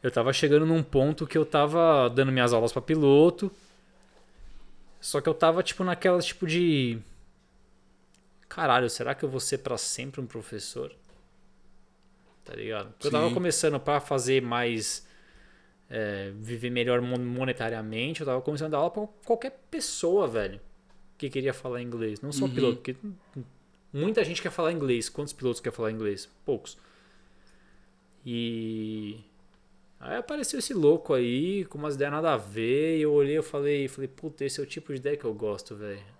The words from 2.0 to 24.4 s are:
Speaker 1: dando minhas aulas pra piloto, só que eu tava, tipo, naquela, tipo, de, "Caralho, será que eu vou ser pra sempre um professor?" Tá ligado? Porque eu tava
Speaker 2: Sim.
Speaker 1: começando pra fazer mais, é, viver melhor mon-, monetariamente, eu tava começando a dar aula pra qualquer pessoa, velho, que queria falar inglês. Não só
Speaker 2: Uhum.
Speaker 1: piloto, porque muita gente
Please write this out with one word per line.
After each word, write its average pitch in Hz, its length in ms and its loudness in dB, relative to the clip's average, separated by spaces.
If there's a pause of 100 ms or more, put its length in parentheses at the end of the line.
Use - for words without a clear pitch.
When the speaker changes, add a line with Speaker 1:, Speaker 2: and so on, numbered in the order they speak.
Speaker 1:
dando 135 220 2
minhas 123 220 4
aulas 113 180 4
pra 127 100 -4
piloto, 156 680 6 (1500)
só - 180 -2
que 139 80 0
eu 160 60 2
tava, 165 280 4
tipo, - 220 -2
naquela, 180 380 4
tipo, - 260 -4
de, 156 500 2 (1500)
"Caralho, 127 420 2
será 127 240 -4
que - 120 -6
eu 139 40 -2
vou 131 120 -6
ser - 160 -4
pra 127 200 -4
sempre 131 440 -8
um 123 40 -6
professor?" 113 680 -10 (1500)
Tá - 100 -14
ligado? 107 380 -8
Porque - 140 -8
eu 143 40 -2
tava 151 160 2
Speaker 2:
Sim. - 60 0
Speaker 1:
começando 156 480 0
pra 147 180 2
fazer 131 420 2
mais, 120 640 -2 (840)
é, 101 500 -6
viver 117 300 -8
melhor 123 320 2
mon-, 123 180 -2
monetariamente, 120 1000 -4
eu 151 60 -6
tava 127 140 0
começando 151 260 -4
a 156 40 -4
dar 151 60 0
aula 165 140 2
pra 208 120 -6 (220)
qualquer 240 340 -2 (100)
pessoa, 190 560 0
velho, 104 360 -4 (560)
que 143 120 -6
queria 131 240 -2
falar 123 280 -8
inglês. 113 400 -6
Não 143 100 -8
só 135 140 0
Speaker 2:
Uhum. 131 100 -2
Speaker 1:
piloto, 127 220 4
porque 127 180 -8 (1000)
muita 202 320 0
gente 165 160 -6